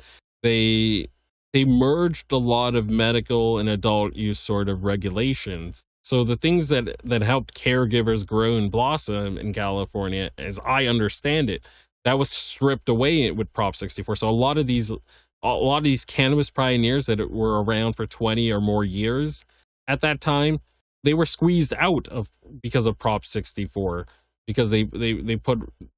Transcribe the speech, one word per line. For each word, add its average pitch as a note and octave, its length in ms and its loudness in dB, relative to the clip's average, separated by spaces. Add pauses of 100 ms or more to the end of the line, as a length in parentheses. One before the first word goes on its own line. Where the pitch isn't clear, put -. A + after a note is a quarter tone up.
(440)
they, A2 640 2 (440)
they C3+ 120 4
merged C#3 640 2
a C#3 60 2
lot A#2+ 400 2
of A2 120 0
medical A2+ 680 2
and G#2 100 0
adult G#2 460 0
use G#2 240 -4
sort G2+ 300 -2
of F#2+ 160 -4
regulations. G2 960 -4 (220)
So B2+ 180 2
the A#2 140 0
things E3 320 2
that, B2 340 0
that A#2 200 0
helped A#2+ 300 0
caregivers A#2 720 0
grow A2+ 320 0
and G#2 140 0
blossom G#2+ 680 -2
in G#2 140 -6
California, G2 880 -4
as F#2+ 260 -8
I C3 220 2
understand A#2+ 640 0
it, E2 120 -6 (420)
that B2+ 120 2
was C3+ 140 0
stripped - 580 -2
away C3 440 2
with G2+ 200 -4
Prop G2+ 220 -2
sixty-four. G2+ 400 -6
So A2 140 -2
a - 20 2
lot B2 260 2
of D3 120 0
these, A#2+ 200 0
a A2 100 -6 (440)
lot A#2+ 360 2
of D3+ 60 -2
these C3+ 200 0
cannabis C#3 440 0
pioneers B2+ 580 0
that G#2+ 220 -2
were G#2+ 320 0
around A2 340 0
for A2 120 -6
twenty A2+ 460 0
or G#2 80 0
more G#2 240 2
years A#2 600 -2 (440)
at C3+ 140 -2
that D3+ 180 -2
time, D3 400 0 (440)
they D3 100 4
were D#3+ 120 2
squeezed E3 520 2
out E3 300 2
of, A2+ 220 -8 (300)
because A#2 260 0
of A2 120 0
Prop G#2+ 260 -2
sixty-four, F#2+ 840 -6 (400)
because A2+ 240 0
they, A2 140 2
they, A2+ 280 -4
they A2 240 -4
put, - 360 -2 (260)